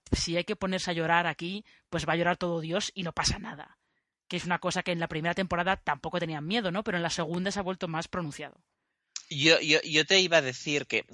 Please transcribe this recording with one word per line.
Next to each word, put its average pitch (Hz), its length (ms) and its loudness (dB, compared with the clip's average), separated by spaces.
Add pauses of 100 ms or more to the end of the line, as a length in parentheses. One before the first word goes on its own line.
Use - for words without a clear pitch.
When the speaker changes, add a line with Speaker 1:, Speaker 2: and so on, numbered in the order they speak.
(120)
Speaker 1:
si - 240 0
hay 175 80 0
que 214 120 -4
ponerse 185 340 -2
a 175 40 -2
llorar 165 320 4
aquí, 175 380 -4 (240)
pues 156 180 -4
va 156 60 2
a 160 40 2
llorar 170 200 2
todo 170 240 -2
Dios 165 340 -2
y 190 80 -6
no 165 100 -4
pasa - 260 0
nada. 185 400 -14 (500)
Que - 80 -4
es 170 80 -4
una 175 140 0
cosa 180 240 -2
que 180 100 -2
en 170 80 -2
la 165 80 -2
primera 160 260 -2
temporada 180 440 0
tampoco 160 420 -4
tenían 156 260 -4
miedo, 202 240 0
¿no? 180 140 -2
Pero 180 140 -2
en 170 40 -2
la 165 80 0
segunda 175 400 -2
se 196 100 -4
ha - 20 -2
vuelto 180 260 -6
más 165 200 -4
pronunciado. 151 520 -8 (680)
Speaker 2:
Yo, 156 320 6
yo, 151 220 4
yo 156 240 2
te 190 140 6
iba 170 160 4
a 156 60 6
decir 135 440 -2
que, - 280 -2